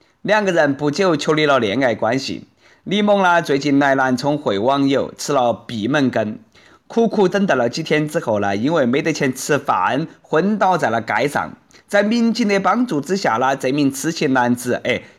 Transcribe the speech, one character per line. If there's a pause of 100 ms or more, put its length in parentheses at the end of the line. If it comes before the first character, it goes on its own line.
(220)
两
个
人
不
久
确
立
了
恋
爱
关
系。 (380)
李
某
呢，
最
近
来
南
充
会
网
友，
吃
了
闭
门
羹， (480)
苦
苦
等
待
了
几
天
之
后
呢，
因
为
没
得
钱
吃
饭， (140)
昏
倒
在
了
街
上。 (380)
在
民
警
的
帮
助
之
下
呢，
这
名
痴
情
男
子，
哎， (160)